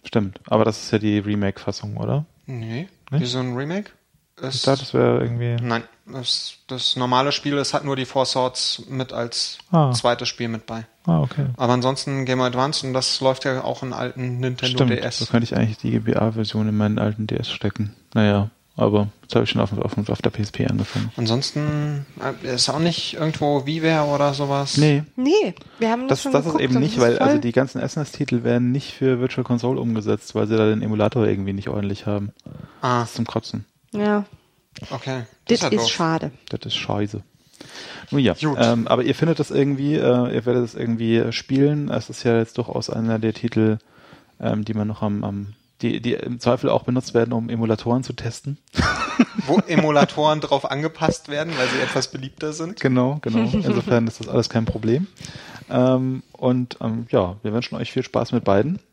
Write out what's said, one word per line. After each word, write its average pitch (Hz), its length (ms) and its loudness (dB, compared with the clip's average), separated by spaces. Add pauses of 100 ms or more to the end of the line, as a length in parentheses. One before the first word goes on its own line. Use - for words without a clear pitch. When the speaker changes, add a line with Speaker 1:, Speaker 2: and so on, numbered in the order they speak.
Speaker 1:
Stimmt, 98 420 -2
aber 113 180 2
das 110 180 0
ist - 80 -14
ja 113 80 2
die 104 220 2
Remake-Fassung, 104 760 -4
oder? 117 280 -2 (220)
Speaker 2:
Nee. 120 420 -8 (220)
Speaker 1:
Nicht? 139 120 0
Speaker 2:
Wieso 123 160 -4
ein 127 180 -4
Remake? 165 340 -6 (480)
Speaker 1:
Ich - 80 -10
Speaker 2:
Es 135 160 -4
Speaker 1:
dachte, 135 180 4
das - 140 -10
wäre 123 260 4
irgendwie 120 420 0
Speaker 2:
Nein, 117 220 -2 (360)
es, - 340 -4 (120)
das 127 300 -4
normale 127 340 2
Spiel, 143 280 -2
es 135 140 -2
hat 147 120 0
nur 139 100 -2
die 131 100 -2
Four 127 220 0
Swords - 640 -2
mit 131 240 -6
als - 460 -6 (120)
Speaker 1:
Ah. 151 220 4
Speaker 2:
zweites 120 360 0
Spiel 117 200 -6
mit 113 180 -8
bei. 113 180 -10 (220)
Speaker 1:
Ah, 165 140 4
okay. 139 260 -2 (100)
Speaker 2:
Aber 123 160 2
ansonsten 135 520 0
Game 127 140 0
Boy 127 100 2
Advance 131 380 -2
und 131 80 -4
das 127 260 -2
läuft 131 240 2
ja 131 180 -2
auch 127 220 -4
in 127 80 -6
alten 127 480 -6
Nintendo 127 380 -2
Speaker 1:
Stimmt, 127 120 6
Speaker 2:
D 120 80 2
S. 113 220 -4
Speaker 1:
da 117 60 -2
könnte 117 180 2
ich - 120 -4
eigentlich 110 220 0
die 117 140 -2
G 117 80 0
B 113 160 0
A-Version 107 520 0
in 104 80 0
meinen 104 220 2
alten 107 300 -2
D - 80 -2
S - 160 -4
stecken. 104 420 -4 (200)
Naja, 104 360 4 (260)
aber 104 300 4 (160)
jetzt - 140 -4
hab 117 80 6
ich 110 60 -2
schon 117 100 0
auf, 113 180 0
auf, - 300 -4
auf - 140 -4
der - 80 2
P - 120 -6
S 101 80 -4
P - 160 -2
angefangen. 107 500 -4
Speaker 2:
Ansonsten, 147 880 -2 (380)
äh, 131 140 -4
ist - 120 0
auch 139 120 -2
nicht 165 340 -2
irgendwo 151 520 0
WiiWare 156 460 2
oder 143 220 2
sowas? 139 440 -2
Speaker 1:
Nee. 147 260 6 (100)
Speaker 3:
Nee, 269 400 2 (240)
wir 226 140 0
haben 247 160 -2
das 269 100 2
Speaker 1:
Das, - 40 -8
Speaker 3:
schon 269 100 -2
Speaker 1:
das 190 80 6
ist - 60 -4
Speaker 3:
geguckt, 156 180 0
Speaker 1:
eben 127 100 2
Speaker 3:
das 127 80 4
Speaker 1:
nicht, 214 140 0
Speaker 3:
ist 127 40 0
Speaker 1:
weil, 117 180 6
also 262 160 4
Speaker 3:
voll 294 60 2
Speaker 1:
die 120 120 -2
ganzen 131 280 2
S - 160 -4
N 156 60 -2
E 143 40 -4
S-Titel 127 360 -2
werden 120 300 2
nicht 139 220 -4
für 131 260 2
Virtual 127 240 -2
Console 120 360 0
umgesetzt, 110 540 -2
weil 107 140 2
sie 110 80 2
da 110 120 6
den 107 140 2
Emulator 107 420 2
irgendwie 98 280 0
nicht 98 160 -6
ordentlich 101 380 -4
haben. 104 260 -4 (500)
Speaker 2:
Ah. 123 200 2
Speaker 1:
Das 113 80 -4
ist - 40 -16
zum 117 120 -2
Kotzen. - 380 -6 (280)
Speaker 3:
Ja. 208 320 0 (640)
Speaker 2:
Okay. 131 320 -6 (240)
Speaker 3:
Das - 140 4
Speaker 2:
Das - 0 -
ist - 20 0
ja 160 60 2
Speaker 3:
ist 165 160 2
Speaker 2:
doof. 113 80 2
Speaker 3:
schade. 160 380 0 (180)
Speaker 1:
Das - 180 -6
ist 107 80 -4
scheiße. 104 480 -2 (880)
Nun 143 100 2
ja, 120 140 6
Speaker 2:
Gut. 151 260 -2
Speaker 1:
ähm, 117 280 4
aber 120 160 4
ihr 135 100 2
findet 156 240 0
das 147 140 -2
irgendwie, 139 420 2
äh, 123 400 2
ihr 120 120 -2
werdet 123 180 2
das 113 100 -8
irgendwie 117 560 0
spielen. 143 600 0
Es 120 200 -4
ist - 140 -14
ja 117 140 6
jetzt 113 200 -2
durchaus 117 320 -4
einer 113 300 0
der 110 140 0
Titel, 110 440 2 (600)
ähm, 110 240 -2
die 107 100 -6
man 107 140 -2
noch 110 140 -8
am, 104 200 -2
am, 101 300 -6 (280)
die, 113 200 -2
die 120 140 -2
im 123 260 -6
Zweifel 127 300 2
auch 117 120 2
benutzt 123 320 -2
werden, 117 180 2
um 117 160 -2
Emulatoren 117 540 0
zu 123 120 -8
testen. 139 440 -8 (160)
<laughs> - 720 0
Speaker 2:
Wo 151 140 4
Emulatoren 151 800 4
drauf 139 280 0
angepasst 156 600 -2
werden, 151 280 -4
weil 127 120 0
sie 127 120 -2
etwas 131 280 0
beliebter 139 440 -8
sind. 165 280 -8
Speaker 1:
Genau, 131 420 2
genau. 226 260 2
Speaker 3:
<laughs> - 40 0
Speaker 1:
Insofern 120 560 2
ist 110 100 -8
das - 100 -10
alles 120 220 0
kein 113 140 0
Problem. 113 420 0 (640)
Ähm, 131 600 2
und, 127 480 0
ähm, 117 300 -4
ja, 95 340 2
wir 107 80 -2
wünschen 120 240 -4
euch - 160 -6
viel 127 100 -2
Spaß 117 300 -2
mit 120 100 0
beiden. 113 380 2 (120)